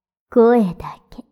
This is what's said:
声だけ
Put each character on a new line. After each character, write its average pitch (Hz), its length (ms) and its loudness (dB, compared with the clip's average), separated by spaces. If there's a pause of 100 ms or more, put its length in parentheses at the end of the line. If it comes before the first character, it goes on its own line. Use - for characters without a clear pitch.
(300)
声 233 420 2
だ - 260 -16 (120)
け - 220 -20